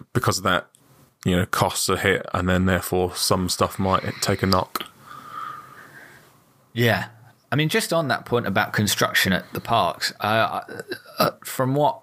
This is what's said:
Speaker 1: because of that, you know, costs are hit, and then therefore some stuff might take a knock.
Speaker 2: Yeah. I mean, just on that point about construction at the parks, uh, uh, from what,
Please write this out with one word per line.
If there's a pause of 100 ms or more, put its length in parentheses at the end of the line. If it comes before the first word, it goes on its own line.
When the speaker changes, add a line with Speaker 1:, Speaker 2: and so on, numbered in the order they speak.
(140)
Speaker 1:
because
of
that, (580)
you
know,
costs
are
hit,
and
then
therefore
some
stuff
might (180)
take
a
knock. (1900)
Speaker 2:
Yeah. (460)
I
mean,
just
on
that
point
about
construction
at
the
parks,
uh, (560)
uh, (120)
from
what,